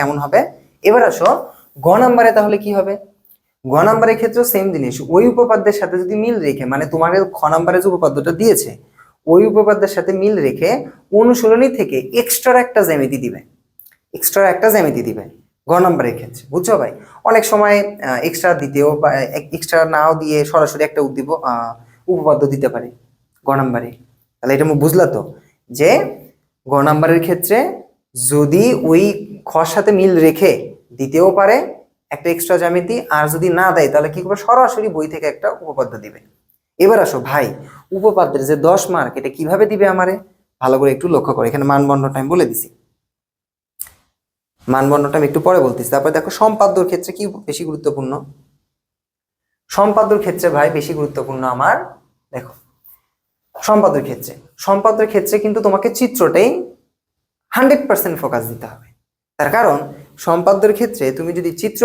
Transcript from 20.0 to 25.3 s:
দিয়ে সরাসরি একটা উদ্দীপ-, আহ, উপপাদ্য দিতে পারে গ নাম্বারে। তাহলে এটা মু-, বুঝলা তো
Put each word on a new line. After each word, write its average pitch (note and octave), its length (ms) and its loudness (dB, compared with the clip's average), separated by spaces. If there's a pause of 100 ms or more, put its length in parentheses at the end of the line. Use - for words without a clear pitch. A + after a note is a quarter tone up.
দিয়ে D3+ 160 -2 (140)
সরাসরি D3+ 380 0
একটা D3+ 180 -4
উদ্দীপ-, C3+ 340 -6 (100)
আহ, A#2 200 -6 (360)
উপপাদ্য D3+ 340 0 (120)
দিতে C#3 200 0
পারে A#2+ 140 -8 (580)
গ - 40 -2 (120)
নাম্বারে। A#2 280 -4 (540)
তাহলে C3 120 0
এটা D3 140 2
মু-, D3 140 2
বুঝলা E3 220 4 (100)
তো G#2 60 -4 (480)